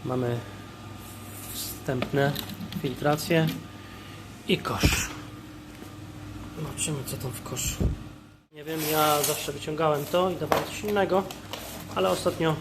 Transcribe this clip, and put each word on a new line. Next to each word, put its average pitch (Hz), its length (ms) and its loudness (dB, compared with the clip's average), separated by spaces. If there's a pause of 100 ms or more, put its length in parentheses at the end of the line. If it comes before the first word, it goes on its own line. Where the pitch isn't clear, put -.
Mamy 123 340 0 (1160)
wstępne 139 760 0 (500)
filtracje 151 640 4 (1000)
i 175 100 4
kosz. - 520 2 (1500)
Zobaczymy, 147 480 -2
co 135 100 -4
tam 127 160 -4
w - 100 -8
koszu. - 340 -2 (760)
Nie 151 120 -14
wiem, 160 160 -2 (120)
ja 151 300 6
zawsze 147 300 0
wyciągałem 151 540 2
to 180 240 4
i 165 60 0
dawałem 151 280 2
coś - 160 -6
innego, 196 420 4 (720)
ale 185 160 6
ostatnio 170 500 4